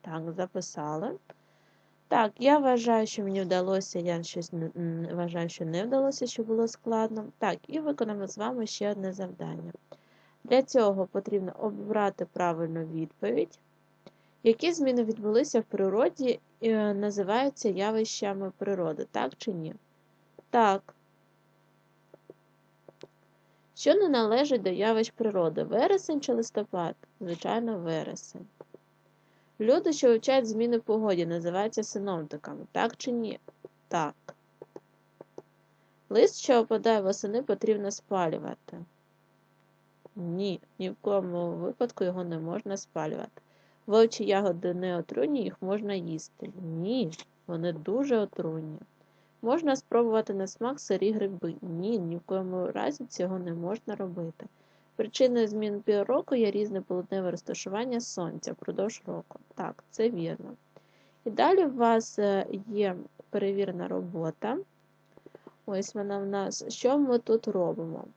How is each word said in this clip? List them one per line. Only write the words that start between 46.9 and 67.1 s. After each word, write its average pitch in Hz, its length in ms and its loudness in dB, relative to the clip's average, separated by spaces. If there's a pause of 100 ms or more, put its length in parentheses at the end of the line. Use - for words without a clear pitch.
вони 170 260 -4
дуже 220 460 0
отруйні. 160 600 -4 (640)
Можна 277 340 2
спробувати 220 580 2
на 196 120 -2
смак 247 340 -6
сирі 190 320 0
гриби? 196 500 -4
Ні, 185 360 -4
ні 170 180 -4
в 170 40 -8
коєму 185 460 -4
разі 214 400 -4
цього 185 320 -4
не 175 160 -6
можна 196 420 -6
робити. 175 500 -8 (500)
Причиною 233 520 2
змін 208 320 -2
пір 208 240 2
року 269 300 0
є 226 160 4
різне 208 300 -2
полудневе 185 500 -2
розташування 214 680 -4
сонця - 520 -6
впродовж - 540 -6
року. 170 320 -10 (160)
Так, - 360 -10
це 226 200 2
вірно. 170 420 -6 (720)
І 233 60 -2
далі 330 340 6
у 285 60 2
вас, 233 480 4
е, 202 280 2 (220)
є 202 280 0 (340)
перевірна 196 580 -2
робота. 180 720 -4 (1080)
Ось 196 280 -4
вона 202 240 -4
в 196 80 -4
нас. 196 420 -2
Що 247 300 -2
ми 254 200 2